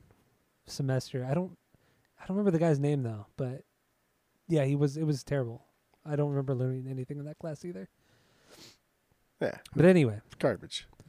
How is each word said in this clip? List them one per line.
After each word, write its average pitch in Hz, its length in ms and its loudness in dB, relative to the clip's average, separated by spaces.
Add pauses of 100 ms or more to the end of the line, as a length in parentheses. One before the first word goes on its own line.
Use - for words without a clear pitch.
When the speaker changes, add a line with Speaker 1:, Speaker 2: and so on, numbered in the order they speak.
(680)
Speaker 1:
semester. 131 640 -4
I 139 60 0
don't, 180 220 -2 (640)
I - 60 -18
don't 185 100 -2
remember 202 200 4
the 160 80 4
guy's 156 140 6
name, 143 240 2
though. 110 240 -6 (100)
But, 131 260 -6 (880)
yeah, 156 160 4
he 139 120 2
was, 143 200 0
it 160 80 -2
was 147 200 0
terrible. 123 400 -4 (420)
I 147 100 -4
don't 147 140 0
remember 139 240 -2
learning 127 340 -2
anything 131 300 -8
in 143 60 -10
that 151 140 -14
class 160 260 -10
either. 185 240 -12 (1500)
Speaker 2:
Yeah. - 180 -4 (160)
Speaker 1:
But 147 120 4
anyway. 143 400 6
Speaker 2:
It's - 100 -20
garbage. - 500 -4 (220)